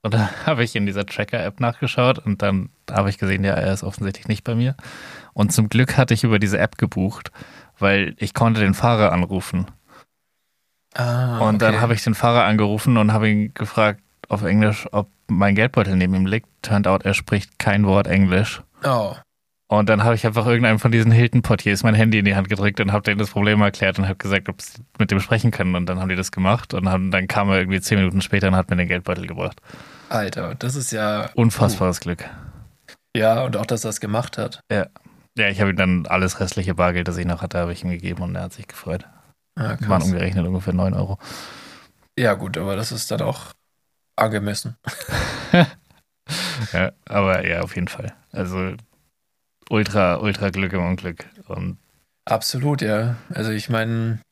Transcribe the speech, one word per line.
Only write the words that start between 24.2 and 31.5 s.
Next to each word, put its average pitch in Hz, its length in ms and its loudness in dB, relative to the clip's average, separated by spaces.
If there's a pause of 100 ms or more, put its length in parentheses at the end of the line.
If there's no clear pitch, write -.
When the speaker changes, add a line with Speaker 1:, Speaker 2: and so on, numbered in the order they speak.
Speaker 1:
ob - 120 -8
sie - 220 -18 (160)
mit 104 140 0
dem 95 80 4
sprechen 110 320 2
können. 90 240 -2
Und 90 100 -2
dann 92 140 -4
haben 95 80 -4
die 92 80 -2
das 92 160 -4
gemacht 95 420 0
und 92 140 -2
haben, 92 240 0
dann 92 160 0
kam 101 220 0
er 95 100 4
irgendwie 92 200 0
zehn 104 180 0
Minuten 95 220 2
später 98 280 0
und 95 80 4
hat 95 120 0
mir 90 80 0
den 87 120 0
Geldbeutel 90 400 -4
gebracht. 85 320 -8 (480)
Speaker 2:
Alter, 95 480 -6
das 127 180 -6
ist 135 160 -6
ja 107 440 -4
Speaker 1:
Unfassbares 104 640 2